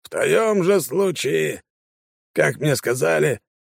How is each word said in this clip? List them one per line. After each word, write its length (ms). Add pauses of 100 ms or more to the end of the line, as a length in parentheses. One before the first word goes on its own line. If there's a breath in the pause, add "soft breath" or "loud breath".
В 60
твоем 540
же 180
случае, 840 (680)
как 240
мне 200
сказали, 640 (340)